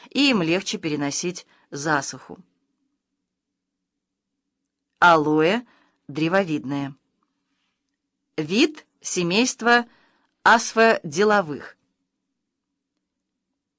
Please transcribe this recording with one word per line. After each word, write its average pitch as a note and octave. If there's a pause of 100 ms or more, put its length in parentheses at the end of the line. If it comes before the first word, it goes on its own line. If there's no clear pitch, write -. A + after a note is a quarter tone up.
и C#4
им G#3+
легче F3
переносить D3 (240)
засуху. C#3+ (2500)
Алоэ E3 (440)
древовидное. D3 (1400)
Вид G#3 (160)
семейства A3+ (580)
асфоделовых. G#3 (2000)